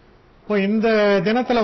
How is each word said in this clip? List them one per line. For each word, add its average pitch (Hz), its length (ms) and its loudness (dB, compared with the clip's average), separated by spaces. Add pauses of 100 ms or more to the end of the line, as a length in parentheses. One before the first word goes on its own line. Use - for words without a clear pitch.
(420)
இப்போ 208 140 -4 (120)
இந்த 220 200 0 (380)
தினத்துல 240 380 -2